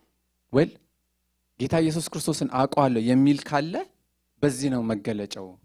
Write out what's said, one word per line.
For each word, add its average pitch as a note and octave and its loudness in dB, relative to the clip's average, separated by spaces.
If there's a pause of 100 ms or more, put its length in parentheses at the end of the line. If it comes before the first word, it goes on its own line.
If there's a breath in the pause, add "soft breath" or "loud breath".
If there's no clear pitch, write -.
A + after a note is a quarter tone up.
(520)
«ወል D3 4 (880)
ጌታ C#3 -2
ኢየሱስ D#3+ 0
ክርስቶስን D3+ -4
አውቀዋለሁ» C3 2
የሚል C3+ 4
ካለ D3+ -4 (680)
በዚህ C#3 0
ነው B2 0
መገለጫው፣ G#2 -6 (160)